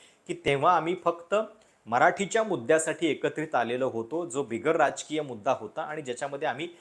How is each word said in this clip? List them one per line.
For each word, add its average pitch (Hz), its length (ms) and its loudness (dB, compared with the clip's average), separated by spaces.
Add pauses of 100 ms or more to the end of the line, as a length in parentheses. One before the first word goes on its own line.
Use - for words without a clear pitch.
(280)
की 170 180 -8
तेव्हा 147 300 4
आम्ही 165 200 0 (100)
फक्त 175 300 -2 (500)
मराठीच्या 175 580 4
मुद्द्यासाठी 160 640 2
एकत्रित 151 480 -2
आलेलो 123 340 2
होतो, 113 360 -4
जो 143 180 -4
बिगर 117 320 0
राजकीय 151 460 0
मुद्दा 127 300 -4
होता 117 300 -4
आणि 156 200 -8
ज्याच्यामध्ये 139 460 -6
आम्ही 143 220 -6 (120)